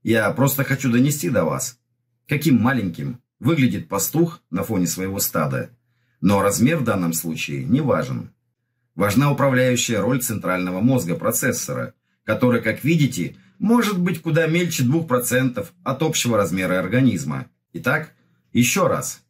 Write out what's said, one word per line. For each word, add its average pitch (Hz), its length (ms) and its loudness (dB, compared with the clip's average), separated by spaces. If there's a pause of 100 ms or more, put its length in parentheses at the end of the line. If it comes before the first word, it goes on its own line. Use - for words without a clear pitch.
Я 110 300 2
просто 135 320 0
хочу 135 280 -2
донести 143 380 2
до 98 160 2
вас, - 340 -6 (480)
каким 147 340 2
маленьким 101 600 -2 (180)
выглядит 123 480 0
пастух 147 640 -2
на 92 140 -4
фоне 92 240 0
своего 95 320 -6
стада. 73 500 -2 (520)
Но 98 200 4
размер 110 360 2
в 139 60 -2
данном 95 300 0
случае 78 520 -6
не 117 160 2
важен. 73 500 -2 (640)
Важна 104 360 2
управляющая 127 680 2
роль 123 200 0
центрального 92 580 -4
мозга 117 360 2
процессора, - 760 -4 (300)
который, 113 380 2
как 110 220 -4
видите, 131 520 0 (240)
может 208 400 2
быть 175 220 -2
куда 160 260 2
мельче 170 360 0
двух 160 240 2
процентов 123 680 -2 (100)
от 127 180 -4
общего 151 360 0
размера 92 420 0
организма. 92 680 0 (260)
Итак, 139 400 -4 (400)
ещё 123 340 2
раз. - 420 -4